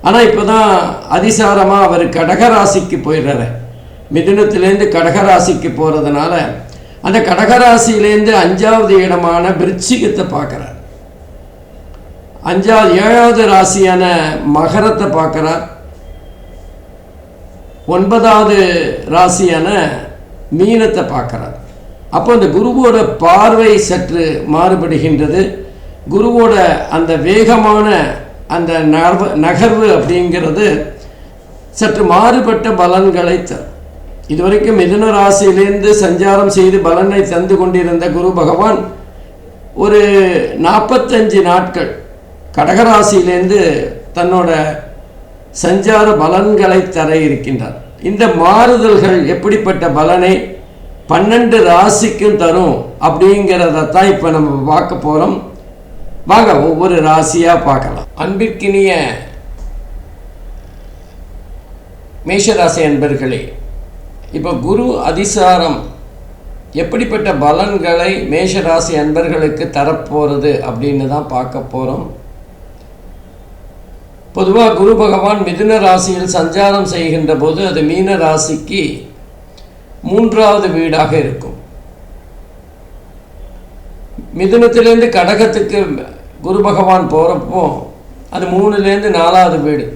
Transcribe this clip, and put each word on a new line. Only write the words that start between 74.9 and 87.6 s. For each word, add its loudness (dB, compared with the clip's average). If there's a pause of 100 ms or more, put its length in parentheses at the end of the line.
பகவான் 0
மிதுன 0
ராசியில் 0
சஞ்சாரம் 0
செய்கின்ற -2
போது -2 (100)
அது -2
மீன 0
ராசிக்கு -4 (1300)
மூன்றாவது 2 (100)
வீடாக -2 (100)
இருக்கும். -10 (2750)
மிதுனத்திலேருந்து 2 (120)
கடகத்துக்கு 0 (640)
குரு -2
பகவான் 2
போறப்போ -2 (720)